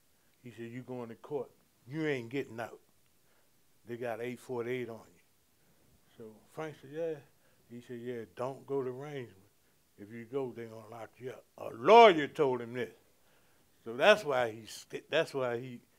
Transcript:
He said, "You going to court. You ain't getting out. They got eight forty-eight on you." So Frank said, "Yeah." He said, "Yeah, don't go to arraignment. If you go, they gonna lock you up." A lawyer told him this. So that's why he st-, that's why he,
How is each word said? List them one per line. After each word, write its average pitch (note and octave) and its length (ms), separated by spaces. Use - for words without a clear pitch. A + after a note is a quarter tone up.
He B2 80
said, A#2 200
"You B2+ 100
going B2 280
to A2+ 60
court. - 340
You D#3 180
ain't B2+ 240
getting A#2+ 300
out. A2+ 200
They A#2+ 80
got A#2 260
eight B2 200
forty-eight A#2+ 480
on A2+ 60
you." - 140
So A#2 60
Frank D#3 280
said, C3+ 100
"Yeah." D#3+ 280
He A#2+ 180
said, A#2+ 140
"Yeah, A#2+ 240
don't B2 320
go C#3 160
to B2+ 60
arraignment. C3 420
If G2+ 140
you A#2 140
go, B2+ 260
they A#2 140
gonna A2 240
lock A2+ 280
you B2+ 140
up." - 120
A - 160
lawyer E3 540
told C3 340
him A#2 120
this. B2 200
So A#2 120
that's F3 300
why B2+ 240
he A2 160
st-, - 460
that's D3+ 220
why B2 260
he, B2 200